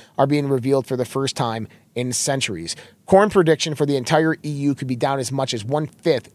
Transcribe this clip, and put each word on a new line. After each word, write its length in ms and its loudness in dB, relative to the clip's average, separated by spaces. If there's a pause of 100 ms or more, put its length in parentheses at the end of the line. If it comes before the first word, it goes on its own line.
(180)
are 100 4
being 200 2
revealed 400 0
for 80 -4
the 100 -2
first 300 -4
time 320 -4 (280)
in 180 -4
centuries. 640 -4 (320)
Corn 240 6
production 420 2
for 120 0
the 120 0
entire 380 2 (100)
E 40 -6
U 260 -2
could 120 -8
be 80 -4
down 240 -2
as 120 -4
much 220 -2
as 120 -6
one-fifth 680 -2